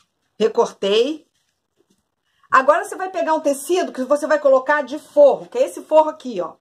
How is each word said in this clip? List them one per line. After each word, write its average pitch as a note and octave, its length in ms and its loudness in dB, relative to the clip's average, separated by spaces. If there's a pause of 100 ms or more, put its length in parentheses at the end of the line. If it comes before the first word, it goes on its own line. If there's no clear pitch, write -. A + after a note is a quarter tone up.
(400)
Recortei. A3 880 -2 (1200)
Agora C#4+ 340 2
você F#4+ 120 -12
vai F#4 140 -8
pegar E4 240 -4
um D#4 80 -2
tecido D4 500 -2
que B3+ 120 -8
você C#4+ 220 0
vai D4 140 0
colocar C#4+ 420 2
de C4+ 160 -12
forro, B3 500 2
que - 100 -10
é C4 60 0
esse D4+ 200 -6
forro D#4 260 2
aqui, B3+ 320 -10
ó. D#3+ 200 -12